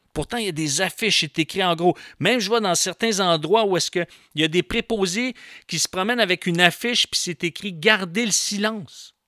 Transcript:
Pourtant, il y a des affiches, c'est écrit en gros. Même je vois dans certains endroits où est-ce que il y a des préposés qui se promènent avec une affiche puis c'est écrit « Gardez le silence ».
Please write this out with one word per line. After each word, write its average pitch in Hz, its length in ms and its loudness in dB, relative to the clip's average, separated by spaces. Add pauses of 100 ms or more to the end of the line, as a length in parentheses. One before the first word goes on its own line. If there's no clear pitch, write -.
(140)
Pourtant, 156 240 -6
il 226 80 -2
y 196 40 -2
a 180 40 -2
des 151 300 -2
affiches, 190 380 0
c'est - 180 -6
écrit 185 260 0
en 175 100 2
gros. 170 220 2 (220)
Même 226 220 2
je 190 80 -4
vois 233 120 2
dans 185 140 2
certains 190 460 -2
endroits 175 440 4
où 185 140 2
est-ce - 120 -2
que 175 140 -2 (300)
il 151 80 0
y - 20 4
a 160 40 4
des 175 160 2
préposés 226 680 -2 (340)
qui 160 120 -6
se - 100 0
promènent 220 320 0
avec 180 260 0
une 170 140 2
affiche 202 460 2
puis - 160 -2
c'est 175 220 -6
écrit « 185 300 -6
Gardez 190 520 0
le 185 60 -2
silence ». 208 840 -6 (140)